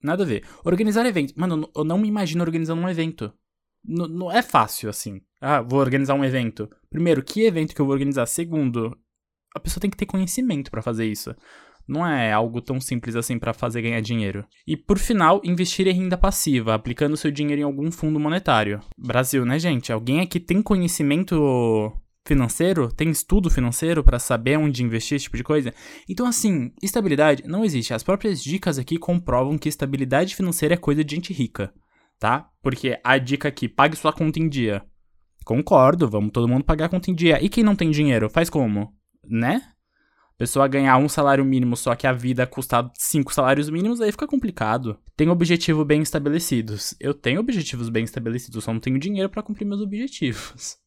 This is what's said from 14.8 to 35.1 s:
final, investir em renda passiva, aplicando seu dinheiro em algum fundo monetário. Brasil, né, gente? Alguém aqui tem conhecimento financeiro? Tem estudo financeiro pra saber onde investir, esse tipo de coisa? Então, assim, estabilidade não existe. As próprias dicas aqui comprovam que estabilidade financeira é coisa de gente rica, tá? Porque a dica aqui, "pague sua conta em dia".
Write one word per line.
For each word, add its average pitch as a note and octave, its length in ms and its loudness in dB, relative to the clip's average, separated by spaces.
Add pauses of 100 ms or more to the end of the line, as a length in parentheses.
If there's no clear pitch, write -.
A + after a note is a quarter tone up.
final, G3 460 4
investir F3+ 440 0
em F#3+ 40 2
renda F3+ 240 0
passiva, C#3+ 580 2
aplicando A#2+ 420 -2
seu D3+ 160 -2
dinheiro D3 300 -2
em - 20 0
algum C#3+ 260 -2
fundo D#3 300 -2
monetário. B2 600 0 (160)
Brasil, B2+ 480 0
né, B2+ 140 0
gente? B2+ 340 -2
Alguém A#2 280 0
aqui F3+ 180 -2
tem F3 240 0
conhecimento C#3+ 1300 2 (340)
financeiro? C#3 680 2
Tem D#3+ 180 0
estudo F3 400 2
financeiro C#3+ 540 0
pra B2 140 8
saber B2 380 2
onde C#3+ 280 0
investir, A2+ 320 -2
esse C3+ 80 -4
tipo - 120 -8
de A#2+ 80 -4
coisa? C#3+ 300 0 (340)
Então, A#3+ 180 -2
assim, F#3 460 0 (100)
estabilidade D#3 640 2
não F#3 180 -2
existe. C3+ 280 0
As A2+ 100 -4
próprias G3 400 -2
dicas D#3 360 -2
aqui C3+ 200 -4
comprovam D3+ 600 0
que D3+ 100 -4
estabilidade C3+ 680 -2
financeira E3+ 380 0
é E3+ 40 -2
coisa D3+ 240 0
de D3 120 -4
gente F3 180 -6
rica, A2+ 400 -4 (460)
tá? B2 300 -2 (140)
Porque C3 400 -2
a C3 160 6
dica C3+ 300 -2
aqui, B2+ 200 -6
"pague D3+ 280 2
sua D#3 160 0
conta D#3 260 0
em D#3+ 100 0
dia". A#2 360 -2 (600)